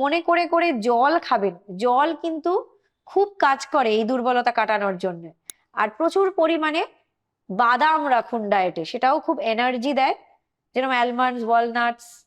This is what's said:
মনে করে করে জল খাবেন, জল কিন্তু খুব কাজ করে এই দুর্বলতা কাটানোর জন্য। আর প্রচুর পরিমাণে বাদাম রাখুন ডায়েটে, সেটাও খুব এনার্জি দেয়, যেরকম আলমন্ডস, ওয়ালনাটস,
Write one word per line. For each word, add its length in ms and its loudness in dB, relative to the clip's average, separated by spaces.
মনে 200 0
করে 260 2
করে 260 2
জল 460 2
খাবেন, 360 -2
জল 400 2
কিন্তু 360 -4
খুব 220 0
কাজ 280 0
করে 220 2
এই 140 2
দুর্বলতা 480 0
কাটানোর 460 0
জন্য। 340 -8
আর 160 0
প্রচুর 420 0
পরিমাণে 540 0
বাদাম 600 2
রাখুন 400 -2
ডায়েটে, 360 0
সেটাও 340 0
খুব 200 -2
এনার্জি 540 -2
দেয়, 220 0
যেরকম 180 -2
আলমন্ডস, 520 0
ওয়ালনাটস, 840 -2